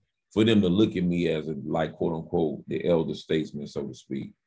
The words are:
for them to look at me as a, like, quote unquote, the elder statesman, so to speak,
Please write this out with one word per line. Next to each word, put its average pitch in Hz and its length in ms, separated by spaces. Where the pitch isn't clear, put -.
for 107 120
them 110 180
to 90 80
look 101 260
at 90 80
me 87 260
as 78 180
a, 78 160
like, 80 300
quote 87 200
unquote, 80 540
the - 180
elder 82 300
statesman, 73 520
so 71 200
to 65 60
speak, - 380